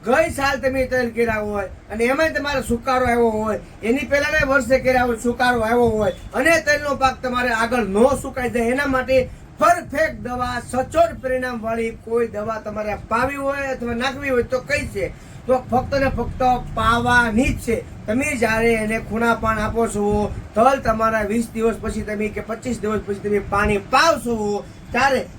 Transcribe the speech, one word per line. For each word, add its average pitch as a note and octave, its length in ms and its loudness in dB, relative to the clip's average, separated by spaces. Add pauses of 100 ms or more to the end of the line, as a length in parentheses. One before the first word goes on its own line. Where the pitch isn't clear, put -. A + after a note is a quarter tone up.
ગઈ D#4+ 240 4
સાલ C#4 300 -2
તમે C4 260 0
તલ B3+ 240 0
કર્યા A3+ 320 0
હોય G3+ 260 -4 (220)
અને A3+ 120 -2
એમાંય D4+ 300 2
તમારે C#4+ 300 -2
સુકારો B3+ 440 0
આવ્યો A#3 240 4
હોય, G#3+ 280 -2 (240)
એની B3 280 0
પહેલાના D4 400 2
વર્ષે C4 280 4
કર્યા B3+ 280 2
હોય A#3 160 -2
સુકારો B3 380 2
આવ્યો A#3 280 2
હોય G#3+ 240 0 (200)
અને D4 280 4
તલનો D4 340 0
પાક C4 260 0
તમારે B3 280 -2
આગળ A3+ 380 0
ન F#3+ 100 0 (240)
સુકાઈ B3 320 -4
જાય, A#3 180 0
એના C#4 160 0
માટે C4 300 2 (420)
પરફેક્ટ D#4 640 2
દવા, B3 460 -6
સચોટ D#4 420 2 (100)
પરિણામવાળી A#3 720 -4 (140)
કોઈ A3+ 220 0
દવા G#3+ 380 -6
તમારે G#3+ 300 -6 (140)
પાવી C4 380 0
હોય C#4 260 -2
અથવા A#3 300 -4
નાખવી C#4 260 -4
હોય A#3+ 240 2
તો B3+ 60 0
કઈ C#4 340 -2
છે? F#3+ 180 -4 (360)
તો B3+ 120 2 (120)
ફક્ત B3+ 280 0
ને C4+ 100 2
ફક્ત A#3 320 -4 (340)
પાવાની A#3+ 800 4
જ - 120 -6
છે. A3 180 -2 (220)
તમે C4+ 340 0
જ્યારે A3+ 340 2
એને A3 260 0
ખૂણા A#3 360 0
પાન A3 240 0
આપો G#3+ 280 0
છો, G#3 440 0 (240)
તલ C4 320 6
તમારા A3 400 0
વીસ A#3 260 -2
દિવસ A3 300 0
પછી G#3+ 240 -6
તમે G#3+ 220 -4
કે G#3+ 120 -6
પચીસ A3+ 400 -6
દિવસ G#3 240 -2
પછી G3+ 180 -6
તમે G#3 280 0
પાણી G3+ 400 2
પાવશો A#3 760 2 (260)
ત્યારે B3+ 300 2 (180)